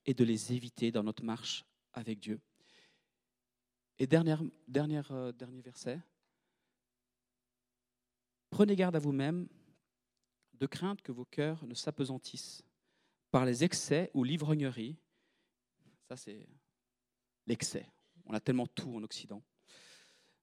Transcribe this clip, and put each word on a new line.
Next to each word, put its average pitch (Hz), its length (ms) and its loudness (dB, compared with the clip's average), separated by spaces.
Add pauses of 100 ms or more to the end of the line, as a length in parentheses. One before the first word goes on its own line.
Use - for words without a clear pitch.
et 135 80 4
de 127 80 6
les 113 300 2
éviter 120 380 -2
dans 110 120 0
notre 107 200 -4
marche - 400 -6 (300)
avec 110 260 -6
Dieu. 107 220 -6 (1600)
Et 131 80 2
dernière, 160 340 6 (260)
dernière, 147 440 0
euh, 127 200 -6
dernier 123 300 -14
verset. « 123 400 -10 (2500)
Prenez 202 260 6
garde 180 200 4
à 160 40 2
vous-même 147 480 0 (1080)
de 135 100 -4
craindre 190 380 -4
que - 80 -8
vos 123 140 -10
cœurs 156 420 -4
ne 123 80 -10
s'apesantissent - 880 -6 (680)
par 131 160 4
les 127 180 4
excès - 520 2
ou 135 80 4
l'ivrognerie. » 147 760 0 (1120)
Ça, 127 100 -12
c'est 107 300 -16 (960)
l'excès. - 400 -2 (400)
On - 80 -8
a 107 60 0
tellement 123 260 2
tout - 300 -8
en 107 80 -8
Occident. « - 400 -12 (1000)